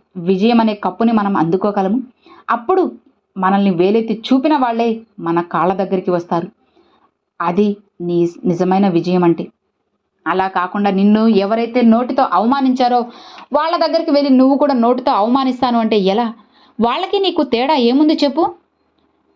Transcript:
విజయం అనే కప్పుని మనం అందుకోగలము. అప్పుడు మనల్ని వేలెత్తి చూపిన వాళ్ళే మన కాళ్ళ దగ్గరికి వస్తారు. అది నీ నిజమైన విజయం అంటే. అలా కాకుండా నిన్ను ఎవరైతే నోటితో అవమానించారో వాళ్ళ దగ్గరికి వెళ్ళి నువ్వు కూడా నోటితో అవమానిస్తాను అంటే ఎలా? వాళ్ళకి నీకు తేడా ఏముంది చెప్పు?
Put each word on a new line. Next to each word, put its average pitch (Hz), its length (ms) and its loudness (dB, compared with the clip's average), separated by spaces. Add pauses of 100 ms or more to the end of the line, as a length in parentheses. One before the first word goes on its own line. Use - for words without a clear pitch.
(180)
విజయం 196 420 0
అనే 220 140 0
కప్పుని 208 380 -2
మనం 202 260 0
అందుకోగలము. 196 680 -2 (460)
అప్పుడు 311 420 -2 (460)
మనల్ని 196 320 2
వేలెత్తి 208 520 0 (120)
చూపిన 294 240 2
వాళ్ళే 233 420 -2 (200)
మన 170 220 -2
కాళ్ళ 170 320 -2
దగ్గరికి 185 380 -4
వస్తారు. 175 360 -4 (920)
అది 202 360 0 (240)
నీ 175 280 0 (160)
నిజమైన 185 440 0
విజయం 175 340 0
అంటే. 170 240 0 (800)
అలా 185 200 -2
కాకుండా 190 440 -2
నిన్ను 208 360 2
ఎవరైతే 226 540 0
నోటితో 247 500 2
అవమానించారో 247 680 0 (540)
వాళ్ళ 330 340 0
దగ్గరికి 320 240 -2
వెళ్ళి 285 200 2
నువ్వు 262 260 4
కూడా 277 160 0
నోటితో 247 380 0
అవమానిస్తాను 247 680 0
అంటే 220 200 0
ఎలా? 214 340 0 (480)
వాళ్ళకి 349 380 -2
నీకు 359 240 0
తేడా 269 320 0
ఏముంది 269 380 2
చెప్పు? 294 420 -2 (800)